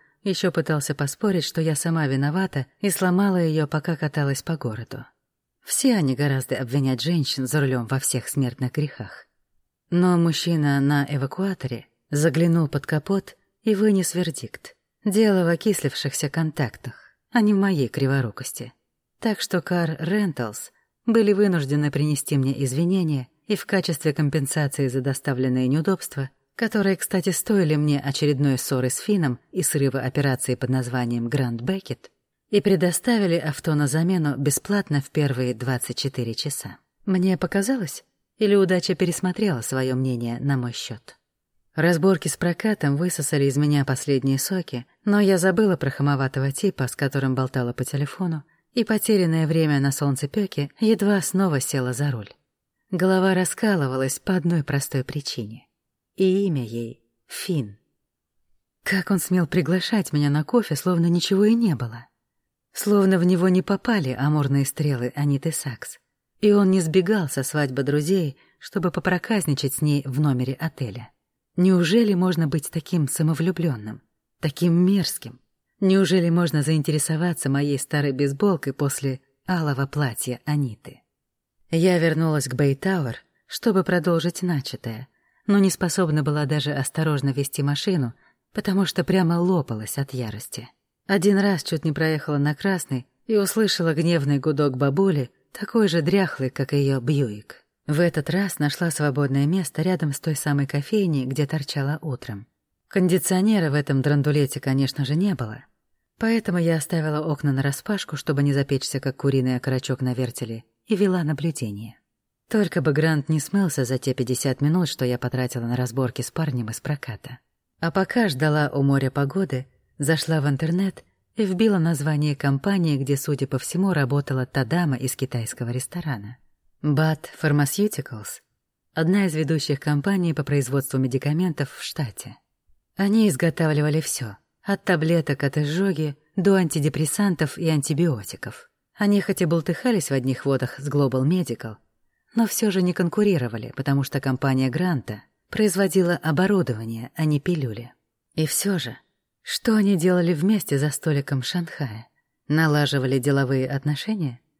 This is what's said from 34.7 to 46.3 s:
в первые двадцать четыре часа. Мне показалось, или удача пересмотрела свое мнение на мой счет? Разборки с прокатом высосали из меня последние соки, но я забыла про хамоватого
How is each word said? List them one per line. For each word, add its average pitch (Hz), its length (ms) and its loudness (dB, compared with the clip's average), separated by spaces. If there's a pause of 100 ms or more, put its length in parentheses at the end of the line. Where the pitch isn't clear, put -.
в - 80 -10
первые 127 440 0
двадцать 120 440 -4
четыре 120 360 -4
часа. - 440 -8 (280)
Мне 185 320 2
показалось, 202 680 -2 (320)
или 202 180 2
удача 185 400 2
пересмотрела 180 640 0
свое 131 360 -2
мнение 120 440 -2
на 139 160 0
мой 123 160 -2
счет? - 460 -12 (580)
Разборки 170 520 2
с - 100 -6
прокатом 170 600 0
высосали 151 480 0
из 135 120 0
меня 147 260 4
последние 135 540 0
соки, 135 480 -4 (200)
но 208 140 4
я 190 200 4
забыла 185 360 4
про 135 140 -2
хамоватого 135 640 0